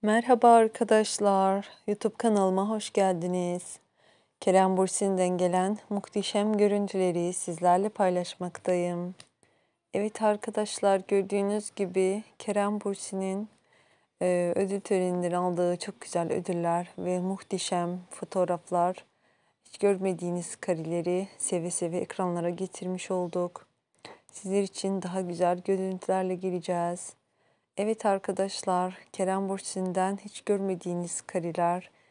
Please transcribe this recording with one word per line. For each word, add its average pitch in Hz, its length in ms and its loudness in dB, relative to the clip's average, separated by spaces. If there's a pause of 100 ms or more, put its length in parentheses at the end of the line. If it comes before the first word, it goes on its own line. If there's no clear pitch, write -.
Merhaba 233 520 6
arkadaşlar, 208 1160 4 (180)
YouTube 208 300 -2
kanalıma 196 520 2
hoş 214 240 -4
geldiniz. 180 840 0 (600)
Kerem 190 380 6
Bürsin'den 185 600 2
gelen 185 400 2 (120)
muhteşem 208 680 -2
görüntüleri 190 760 0
sizlerle 180 560 2
paylaşmaktayım. 180 1300 -2 (760)
Evet 208 280 -2
arkadaşlar, 208 840 2
gördüğünüz 202 680 0
gibi 190 480 0 (160)
Kerem 202 420 -2
Bürsin'in, 196 680 -6 (720)
e, 175 340 2
ödül 196 240 0
töreninden 180 520 0
aldığı 180 460 0
çok - 240 -10
güzel 170 300 -2
ödüller 175 680 -2
ve 180 220 -2
muhteşem 180 800 -4 (100)
fotoğraflar, 180 960 -2 (580)
hiç - 140 -20
görmediğiniz 180 760 0
kareleri 175 720 -2 (100)
seve 175 340 -4
seve 175 260 -4
ekranlara 175 520 -2
getirmiş 180 640 -6
olduk. 180 560 -4 (640)
Sizler 196 320 -2
için 196 380 -4
daha 180 200 -4
güzel 175 440 0
görüntülerle 190 680 -2
geleceğiz. 180 840 -4 (640)
Evet 220 260 -2
arkadaşlar, 190 920 -2 (160)
Kerem 190 360 -2
Bürsin'den 190 680 -2
hiç - 240 -16
görmediğiniz 180 800 -4
kareler 175 720 -2 (200)